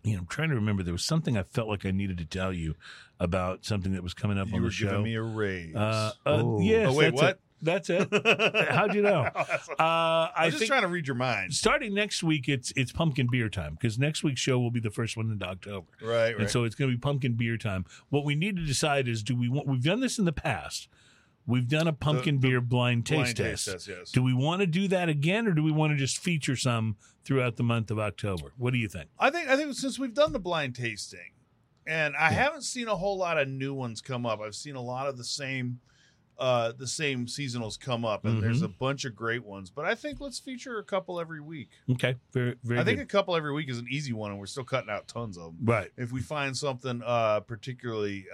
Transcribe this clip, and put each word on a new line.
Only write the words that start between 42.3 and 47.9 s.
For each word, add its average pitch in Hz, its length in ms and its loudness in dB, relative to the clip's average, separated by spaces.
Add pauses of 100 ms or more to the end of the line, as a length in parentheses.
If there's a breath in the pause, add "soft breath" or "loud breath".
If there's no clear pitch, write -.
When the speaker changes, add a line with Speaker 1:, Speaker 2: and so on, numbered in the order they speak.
Speaker 1:
very, 123 220 0 (100)
very 120 160 2
Speaker 2:
I 165 40 2
think 196 140 4
Speaker 1:
good. - 60 -6
Speaker 2:
a - 20 -10
couple 196 300 2
every 151 160 -2
week 147 160 -2
is 123 100 -4
an 120 120 -8
easy 139 220 -4
one, 107 180 -4
and 101 100 -6
we're 98 60 -10
still 127 180 -8
cutting 113 260 -4
out 101 180 -4
tons 113 280 -8
of 82 120 -12
'em. 82 160 -16
Speaker 1:
Right. 110 320 2
Speaker 2:
If 123 160 -6
we 131 80 -4
find 139 360 -4
something, 123 480 -4
uh, 113 360 4
particularly, 110 920 -6